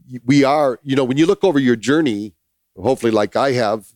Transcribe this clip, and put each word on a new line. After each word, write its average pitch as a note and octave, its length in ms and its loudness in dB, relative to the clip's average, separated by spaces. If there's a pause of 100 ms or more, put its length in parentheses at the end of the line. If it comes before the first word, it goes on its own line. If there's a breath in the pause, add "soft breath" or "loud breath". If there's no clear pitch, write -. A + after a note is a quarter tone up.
(240)
we C#3 200 4
are, C#3 400 0
you C3+ 100 -4
know, C#3 80 2
when C3 140 -2
you D#3+ 100 2
look F#3+ 160 0
over F3 160 2
your B2+ 160 2
journey, A2+ 600 -2 (460)
hopefully A#2 300 -2
like G#2 240 -2
I C3 160 0
have A2+ 460 -4